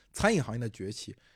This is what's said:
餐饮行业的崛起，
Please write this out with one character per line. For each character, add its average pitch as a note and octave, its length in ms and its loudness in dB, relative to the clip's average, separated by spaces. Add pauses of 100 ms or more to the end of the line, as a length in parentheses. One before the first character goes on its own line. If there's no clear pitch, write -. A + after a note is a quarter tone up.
(120)
餐 A3 220 4
饮 E3+ 80 4
行 A2+ 140 -4
业 A#2+ 40 -4
的 A#2+ 100 -4
崛 G2 220 -8
起， - 240 -12 (200)